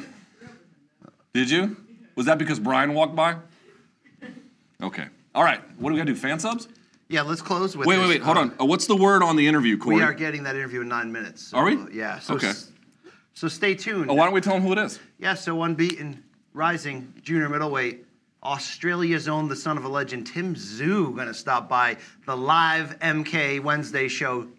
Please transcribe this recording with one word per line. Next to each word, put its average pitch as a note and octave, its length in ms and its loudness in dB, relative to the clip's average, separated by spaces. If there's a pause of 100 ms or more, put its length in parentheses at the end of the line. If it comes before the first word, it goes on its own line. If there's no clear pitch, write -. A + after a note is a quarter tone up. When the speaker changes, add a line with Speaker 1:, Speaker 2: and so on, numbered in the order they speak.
(1300)
Speaker 1:
Did B2+ 180 0
you? F#3+ 240 2 (400)
Was B2 100 -2
that D#3 140 4
because D3 200 -2
Brian C3 340 2
walked D#3 220 2
by? E3 200 2 (1500)
Okay. F2+ 240 -8 (300)
All D3+ 80 4
right. C3+ 180 2 (180)
What B2 100 -2
do D#3+ 60 0
we D3+ 40 0
gotta D3 140 0
do? - 60 -4
Fan D3 200 -4
subs? A3+ 280 -4 (420)
Speaker 2:
Yeah, D#3 120 2
let's D#3 200 -4
close F#3 360 -2
with C#3 100 0
Speaker 1:
Wait, F#3 120 6
wait, - 20 4
Speaker 2:
this, F3+ 160 4
Speaker 1:
wait. B2 40 -4
Hold D3+ 140 2
Speaker 2:
uh, E3+ 60 6
Speaker 1:
on. B2 180 0
Uh, C3+ 60 2
what's F3 200 2
the G#3+ 100 4
word F#3+ 280 6
on E3 140 4
the D3 100 6
interview, B2 300 4
Corey? A2 180 2
Speaker 2:
We D#3+ 60 6
are D#3 120 4
getting D3+ 300 -6
that C3+ 140 -6
interview B2 240 -6
in A#2+ 80 -8
nine A#2 200 -4
minutes. A2+ 380 -10
So, - 100 -4
Speaker 1:
Are C3+ 60 4
we? F#3 140 4
Speaker 2:
uh, G2+ 120 -10
yeah. G#2+ 300 -8
So - 160 -6
Speaker 1:
Okay. B2 140 -2
Speaker 2:
s-, - 200 -8 (640)
so - 140 -6
stay F#3+ 280 0
tuned. F#3 360 -4
Speaker 1:
Oh, C#3 40 4
why D#3 100 6
don't F#3+ 80 2
we F#3 80 4
tell F#3+ 140 2
'em F#3 60 2
who F#3 120 2
it G3 40 2
is? F3 220 -4 (180)
Speaker 2:
Yeah, F#3 180 -2
so E3 280 -4
unbeaten, D#3+ 580 -2 (300)
rising, C#3+ 640 -4 (100)
junior D#3 240 0
middleweight, C#3 580 -2 (380)
Australia's E3 880 -2
own, D#3 180 0
the C#3 80 -4
son D3+ 220 -4
of C3 80 -6
a - 20 -6
legend, B2+ 400 -4
Tim F3 260 -4
Tszyu, C3 640 -2
gonna A#2 180 -8
stop B2 360 -2
by A#2+ 260 2 (300)
the C3 100 -4
live D#3+ 640 2
M D#3 240 0
K C#3+ 360 -2
Wednesday C#3 500 -2
show B2+ 360 -4 (140)